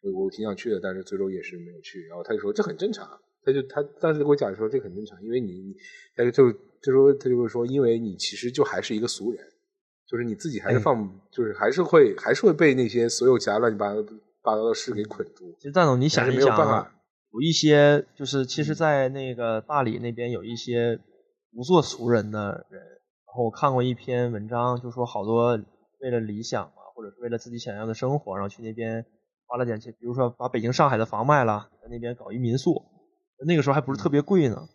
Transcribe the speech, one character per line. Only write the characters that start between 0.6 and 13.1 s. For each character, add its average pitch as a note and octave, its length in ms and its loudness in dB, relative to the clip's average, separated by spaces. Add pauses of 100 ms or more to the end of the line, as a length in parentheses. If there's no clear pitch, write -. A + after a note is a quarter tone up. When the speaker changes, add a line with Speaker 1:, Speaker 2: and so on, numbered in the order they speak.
Speaker 1:
的， G2 120 0
但 F#2+ 120 -6
是 F#2+ 80 -8
最 G2 160 -8
终 F#2+ 140 -2
也 F2+ 100 -8
是 F2+ 180 -14
没 F2 120 -16
有 E2+ 80 -20
去。” E2 300 -16
然 F2 80 -14
后 F2 60 -10
他 A2 100 -4
就 G#2 60 -2
说 G2+ 120 -4
：“这 G#2+ 100 -2
很 E3+ 140 -2
正 G#3+ 160 -4
常。” - 160 -12 (380)
他 C3+ 80 4
就， C#3 100 2
他 C#3 180 -6 (200)
当 D#3+ 120 2
时 D3+ 60 -2
跟 C#3+ 80 2
我 C#3+ 80 6
讲 A2 180 -2
说 A2 140 -4
：“这 C3 120 -2
很 G2 140 -10
正 G#2+ 120 -10
常， G2 180 -20
因 A2 80 -8
为 B2+ 80 0
你， F#2+ 220 -8
你，” G2 120 -14 (400)
他 A#2+ 120 0
就， A#2+ 60 2
就， B2 200 8 (300)
就 C3+ 100 0
说， C3+ 220 8
他 C3 160 -2
就 B2 80 2
会 A#2+ 100 0
说 A#2+ 180 -4
：“因 C3+ 160 0
为 A2+ 180 4
你 G2+ 180 -6
其 - 180 -8
实 A#2+ 160 -6
就 C#3 140 2
还 - 160 -6
是 - 120 -6
一 G#2+ 60 -2
个 A#2 80 -2
俗 A2 240 -6
人， G#2 100 -10 (680)
就 A#2+ 100 -6
是 A#2+ 80 -4
你 A2 100 -4
自 D#3+ 140 -8
己 A#2 100 -6
还 A2+ 140 0
是 A#2+ 60 4
放， A2 260 0
Speaker 2:
哎。 F#2+ 40 -10 (220)
Speaker 1:
就 A#2+ 140 -2
是 G#2 80 -4
还 G#2+ 180 2
是 D#3+ 100 0
会， D3 360 8
还 A#2 160 0
是 - 80 -2
会 G3+ 100 6
被 D#3 220 6
那 B2+ 140 2
些 A#2 200 0
所 A#2 200 0